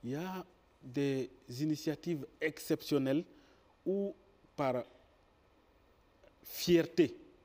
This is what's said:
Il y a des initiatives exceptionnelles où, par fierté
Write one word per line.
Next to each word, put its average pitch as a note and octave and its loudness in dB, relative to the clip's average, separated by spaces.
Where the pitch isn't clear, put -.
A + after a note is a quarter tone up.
Il A#2+ -6
y C3+ -4
a F#3 -8
des C3+ -2
initiatives D3+ -2
exceptionnelles D3+ 0
où, G3 -2
par B2+ 0
fierté - 4